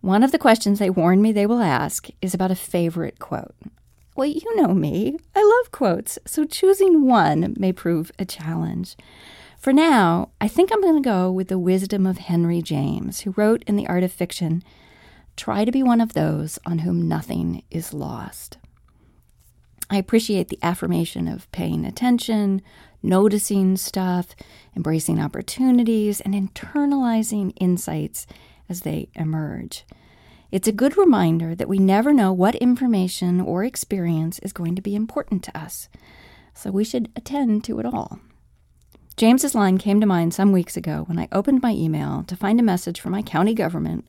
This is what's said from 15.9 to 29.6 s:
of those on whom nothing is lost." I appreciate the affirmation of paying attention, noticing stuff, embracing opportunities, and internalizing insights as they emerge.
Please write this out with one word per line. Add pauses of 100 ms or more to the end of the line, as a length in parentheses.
of
those
on
whom
nothing
is
lost." (1400)
I
appreciate
the
affirmation
of
paying
attention, (400)
noticing
stuff, (400)
embracing
opportunities,
and
internalizing
insights (420)
as
they
emerge. (680)